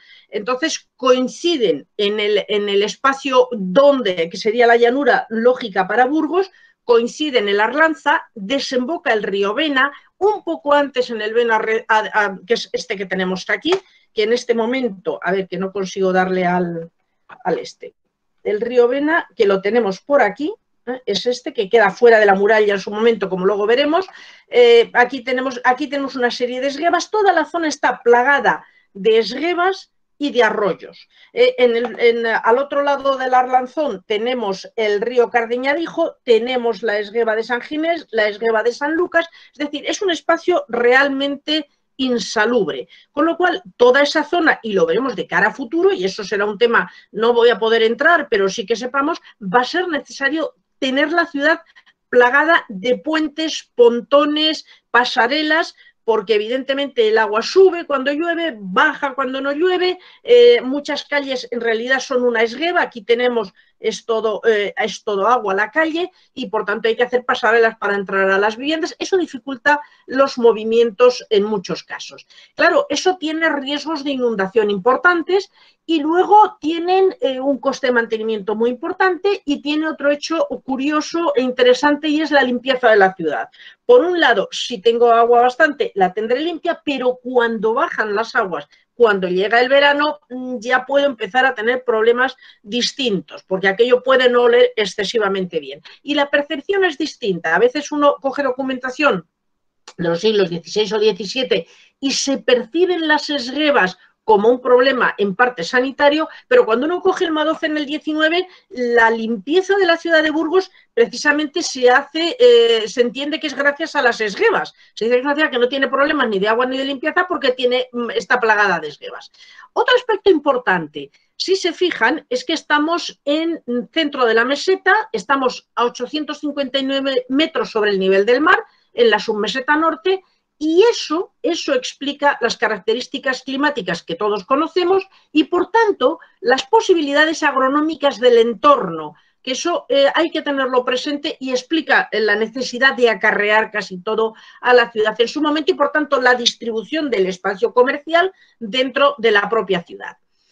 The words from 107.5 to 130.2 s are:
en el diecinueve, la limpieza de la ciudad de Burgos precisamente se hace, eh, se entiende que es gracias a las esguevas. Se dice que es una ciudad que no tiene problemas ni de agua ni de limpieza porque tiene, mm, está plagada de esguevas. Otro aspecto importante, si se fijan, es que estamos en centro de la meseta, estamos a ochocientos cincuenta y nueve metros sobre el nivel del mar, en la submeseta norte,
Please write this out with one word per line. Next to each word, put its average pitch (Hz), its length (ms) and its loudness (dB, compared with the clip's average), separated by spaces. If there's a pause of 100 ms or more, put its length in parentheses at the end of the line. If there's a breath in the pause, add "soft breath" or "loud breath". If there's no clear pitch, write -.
en 302 160 -4
el 294 80 -6
diecinueve, 311 600 -2 (220 loud breath)
la 240 420 2
limpieza 233 680 -2
de 381 80 2
la 339 100 2
ciudad 330 260 2
de 311 80 0
Burgos 320 400 0 (220 soft breath)
precisamente 294 720 0
se 247 260 0
hace, 294 500 0
eh, 233 500 6
se 240 120 -2
entiende 277 400 -4
que 311 60 -4
es 269 80 -8
gracias 285 420 -2
a 277 60 0
las 240 180 0
esguevas. 220 540 -2 (180 soft breath)
Se 214 140 -6
dice 240 80 0
que 247 60 4
es 254 40 -4
una 285 100 0
ciudad 302 160 0
que 254 80 -4
no 240 120 0
tiene 269 180 -2
problemas 277 400 0
ni 202 100 -2
de 202 100 -2
agua 233 180 0
ni 262 100 -4
de 269 80 -4
limpieza 302 420 -4
porque 277 260 -2
tiene, 254 380 -2
mm, 240 200 -6
está 233 280 -2
plagada 208 420 0
de 156 80 -10
esguevas. - 440 -18 (400 loud breath)
Otro 494 240 2
aspecto 427 320 -2
importante, 185 800 0 (240)
si 381 220 -2
se 349 160 -2
fijan, 302 560 -2
es - 160 -6
que - 80 -4
estamos 311 720 -2
en 320 380 -2 (320)
centro 285 320 0
de 220 80 2
la 233 100 2
meseta, 381 640 0
estamos 254 640 -4
a 233 120 0
ochocientos 285 540 -8
cincuenta 285 380 -4
y 269 60 -4
nueve 269 460 -4
metros 262 400 -2
sobre 208 220 -2
el 196 60 0
nivel 190 280 2
del 254 160 2
mar, 381 200 4 (300 soft breath)
en 233 160 4
la 208 120 2
submeseta 214 540 -2
norte, 320 480 0 (380)